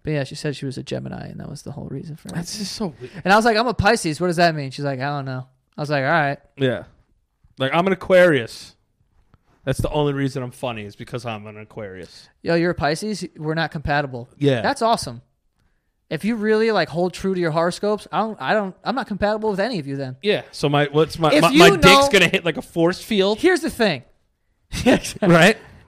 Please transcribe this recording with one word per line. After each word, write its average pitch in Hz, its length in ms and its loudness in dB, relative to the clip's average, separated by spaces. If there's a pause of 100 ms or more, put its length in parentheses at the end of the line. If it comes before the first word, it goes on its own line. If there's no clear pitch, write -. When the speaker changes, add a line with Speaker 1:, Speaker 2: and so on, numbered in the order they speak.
Speaker 1:
But 160 80 -6
yeah, 147 120 -2
she 131 120 -10
said 147 200 -6
she 139 120 -10
was 131 100 -8
a 131 60 -10
Gemini, 131 420 -10
and - 140 -14
that - 100 -12
was - 140 -16
the - 80 -12
whole - 160 -12
reason 147 280 -12
for - 120 -20
it. - 80 -16
Speaker 2:
That's 170 240 -8
just 202 140 -8
so 180 260 -6
weird. - 120 -16 (120)
Speaker 1:
And 185 100 4
I - 20 8
was 220 100 4
like, 226 120 4
"I'm 233 100 0
a 226 60 -2
Pisces. 190 480 0
What 180 60 0
does 175 80 0
that 170 180 4
mean?" 143 160 -6
She's 143 160 -8
like, 139 140 -4
"I 131 80 -4
don't 143 180 -6
know." 127 220 -8 (280)
I - 60 -8
was 143 80 -6
like, 143 140 0
"All 135 80 0
right." 147 260 2 (200)
Speaker 2:
Yeah. 123 260 -2 (760)
Like, 135 160 -2
I'm 170 140 2
an 190 60 2
Aquarius. 180 840 2 (880)
That's 135 160 -2
the 147 100 -2
only 147 240 0
reason 139 300 -4
I'm 123 80 -10
funny 117 320 -8
is 101 120 -16
because 120 300 -12
I'm 107 220 -10
an 107 100 -18
Aquarius. 98 720 -16 (140)
Speaker 1:
Yo, 165 100 0
you're 170 180 2
a 165 40 -4
Pisces? 165 500 -4 (100)
We're 156 200 -6
not 160 160 -4
compatible. 143 680 -4
Speaker 2:
Yeah. 139 240 2
Speaker 1:
That's 240 220 -2
awesome. 165 380 -2 (880)
If 151 140 -6
you 226 100 0
really, 220 360 2
like, 185 180 0
hold 175 240 -2
true 190 200 -4
to 185 80 -2
your 165 100 0
horoscopes, 180 600 -2
I 156 80 -2
don't, 214 220 -4
I 135 120 -2
don't, 196 300 -2
I'm 185 120 -4
not 247 120 -6
compatible 214 420 -2
with 190 120 -2
any 226 180 -2
of 139 80 -8
you 139 80 -6
then. 131 260 -8
Speaker 2:
Yeah. 190 200 0 (100)
So - 180 -4
my, 147 220 4
what's 151 260 0
my, 160 160 2
Speaker 1:
If 294 80 6
Speaker 2:
my, - 100 6
Speaker 1:
you 269 80 4
Speaker 2:
my 339 180 10
dick's 294 80 2
Speaker 1:
know 277 260 8
Speaker 2:
gonna 185 160 6
hit, 185 180 -2
like, 165 120 -2
a 254 40 -8
force 170 400 -2
field. 208 380 0
Speaker 1:
Here's 349 220 2
the 302 100 -4
thing. 180 320 -2 (680)
<laughs> - 140 -6 (360)
Speaker 2:
Right? 180 360 6 (300)